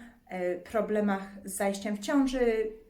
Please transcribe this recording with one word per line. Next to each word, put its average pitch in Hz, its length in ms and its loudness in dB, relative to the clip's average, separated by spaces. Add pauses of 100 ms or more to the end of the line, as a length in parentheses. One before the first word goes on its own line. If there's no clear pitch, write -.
(280)
e, 180 280 -2
problemach 208 760 0 (160)
z 196 100 -8
zajściem 202 400 -2
w 202 40 -8
ciąży, 254 720 2 (180)